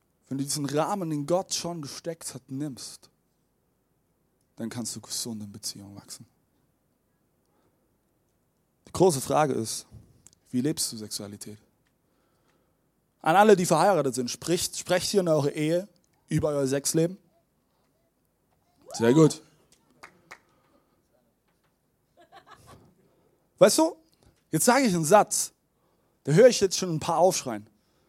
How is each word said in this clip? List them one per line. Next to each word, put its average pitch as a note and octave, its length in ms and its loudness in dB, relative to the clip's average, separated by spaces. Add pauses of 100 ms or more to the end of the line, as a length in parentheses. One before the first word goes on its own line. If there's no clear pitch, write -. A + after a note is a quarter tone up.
(280)
wenn C3 100 -8
du C#3 60 -4
diesen C#3+ 220 -6
Rahmen, D#3 440 -4
den D3 160 -6
Gott F3+ 280 -2
schon E3+ 280 -8
gesteckt - 520 -14
hat, - 180 -16
nimmst, C3+ 580 -12 (1500)
dann A2+ 120 -10
kannst A#2 260 -10
du A2+ 40 -14
gesund A2 420 -10
in G2+ 100 -14
Beziehung G2+ 440 -14
wachsen. - 300 -20 (2500)
Die - 40 -20
große D#3+ 300 2
Frage C#3 320 0
ist, A2+ 320 -6 (680)
wie B2 80 -2
lebst D#3 320 -4
du A#2 60 -14
Sexualität? G#2 600 -14 (1600)
An D#3+ 160 2
alle, G#3+ 180 8
die F3 100 0
verheiratet D#3 500 2
sind, B2 140 -4
spricht, - 480 -6
sprecht - 320 -2
hier G3+ 120 2
in F3 80 -2
eure C#3+ 220 2
Ehe E3 360 -2 (400)
über D#3 220 -2
euer C#3+ 180 -2
Sexleben. D#3+ 500 -2 (1800)
Sehr A#2 200 2
gut. D3+ 280 4 (4000)
Weißt G3+ 200 6
du, D#4+ 180 2 (560)
jetzt D#3 140 0
sage B3+ 200 4
ich F#3 100 2
einen D#3+ 100 0
Satz, - 480 2 (720)
da C#3 80 -2
höre G#3 160 8
ich A#3+ 140 6
jetzt F#3+ 160 -2
schon F3 180 -4
ein D3 40 -4
paar E3 180 -2
aufschreien. C3+ 500 0 (420)